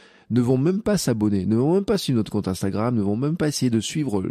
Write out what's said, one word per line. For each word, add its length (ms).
ne 100
vont 180
même 240
pas 160
s'abonner, 480
ne 100
vont 180
même 100
pas 140
suivre 200
notre 140
compte 160
Instagram, 460
ne 80
vont 140
même 200
pas 120
essayer 220
de 100
suivre 500